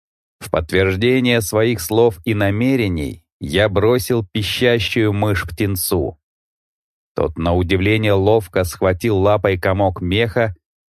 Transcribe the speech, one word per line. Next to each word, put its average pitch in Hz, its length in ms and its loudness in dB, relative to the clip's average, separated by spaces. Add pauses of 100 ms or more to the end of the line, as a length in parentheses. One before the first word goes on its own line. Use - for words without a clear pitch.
(400)
В - 100 -14
подтверждение 98 880 0
своих 110 400 0
слов 113 460 2
и 113 80 0
намерений 101 920 -2 (160)
я 90 280 0
бросил 113 540 2
пищащую 110 880 0
мышь 101 320 0
птенцу. 98 760 -2 (960)
Тот, 78 240 -4
на 85 160 0
удивление, 98 580 0
ловко 98 500 2
схватил 95 540 0
лапой 98 400 2
комок 95 420 -2
меха, 110 560 -2 (340)